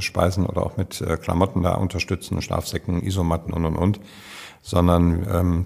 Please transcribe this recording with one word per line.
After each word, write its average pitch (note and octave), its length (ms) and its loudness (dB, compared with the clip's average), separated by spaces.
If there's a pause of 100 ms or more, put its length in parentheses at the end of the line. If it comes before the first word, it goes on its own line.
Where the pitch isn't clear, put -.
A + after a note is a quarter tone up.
Speisen F2+ 420 2
oder - 200 -2
auch - 100 -6
mit, - 240 -6
äh, E2 160 -2
Klamotten F2 480 0
da F2 120 2
unterstützen, F#2 640 -4
Schlafsäcken, F2 600 -4
Isomatten E2+ 520 -2
und, E2+ 100 -2
und, D#2+ 140 -2
und, F#2+ 240 0 (600)
sondern, F2 720 4
ähm, F2 340 2